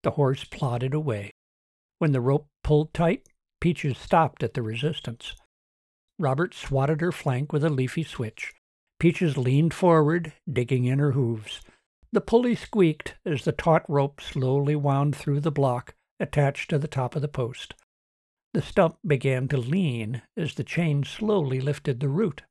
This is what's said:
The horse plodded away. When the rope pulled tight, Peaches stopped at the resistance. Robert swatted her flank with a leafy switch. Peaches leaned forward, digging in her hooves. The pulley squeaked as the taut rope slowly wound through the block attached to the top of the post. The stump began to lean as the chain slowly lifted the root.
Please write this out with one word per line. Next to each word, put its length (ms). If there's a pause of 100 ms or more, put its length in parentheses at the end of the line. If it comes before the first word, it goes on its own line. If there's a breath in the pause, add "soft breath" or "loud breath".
The 100
horse 340
plodded 480
away. 380 (640)
When 160
the 80
rope 260 (160)
pulled 300
tight, 340 (320)
Peaches 380
stopped 440
at 120
the 80
resistance. 760 (800)
Robert 360
swatted 480
her 100
flank 400
with 140
a 40
leafy 340
switch. 500 (440)
Peaches 400
leaned 360
forward, 580 (180)
digging 360
in 140
her 120
hooves. 480 (540 soft breath)
The 80
pulley 340
squeaked 600 (100)
as 180
the 80
taut 380
rope 320
slowly 560
wound 400
through 240
the 100
block 440 (220)
attached 520
to 100
the 80
top 300
of 40
the 60
post. 480 (760)
The 120
stump 420
began 440
to 80
lean 680 (120)
as 200
the 80
chain 400
slowly 580
lifted 380
the 100
root. 420